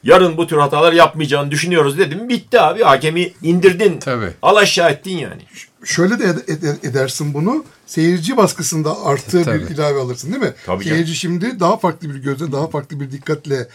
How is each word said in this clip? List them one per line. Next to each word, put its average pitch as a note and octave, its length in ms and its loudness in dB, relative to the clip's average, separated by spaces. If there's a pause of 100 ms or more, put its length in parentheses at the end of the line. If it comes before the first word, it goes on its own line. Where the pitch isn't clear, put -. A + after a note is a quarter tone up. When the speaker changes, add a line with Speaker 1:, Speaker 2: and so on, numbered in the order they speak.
Speaker 1:
yarın E3+ 320 6
bu E3 100 0
tür D#3 100 -2
hatalar D3+ 360 4
yapmayacağını D#3 580 2
düşünüyoruz D3+ 480 0
dedim. F#3+ 300 -2
Bitti A#3+ 320 2
abi. F3 220 2
Hakemi D#3+ 500 2 (100)
indirdin. F3+ 580 4
Speaker 2:
Tabii. A2+ 300 -4 (120)
Speaker 1:
Al F#3 140 4
aşağı F3+ 340 4
ettin F3+ 280 -6
yani. A2 240 -10 (120)
Speaker 3:
Ş-, - 140 -20 (160)
şöyle F#3+ 340 0
de A#3 60 -2
ed-, F3+ 220 0
ed-, D3 440 -6
edersin C3+ 440 -4
bunu. A3 300 -2 (220)
Seyirci E3+ 500 0
baskısında D#3 680 -2
arttığı D#3+ 400 0
Speaker 2:
Tabii. A#2+ 160 0
Speaker 3:
bir - 140 -8
ilave C#3+ 260 0
alırsın B2+ 320 -8
değil C4+ 100 -4
mi? E3 120 -4 (120)
Speaker 1:
Tabii F#3 180 -4
canım. D#3+ 120 -2
Speaker 3:
Seyirci E3 180 -2
şimdi F3+ 460 -4
daha F3 160 2
farklı D#3+ 380 -6
bir C#3 80 -12
gözle, C#3 300 -6
daha C#3+ 160 -2
farklı D3 320 -8
bir C3+ 100 -10
dikkatle C#3 640 -6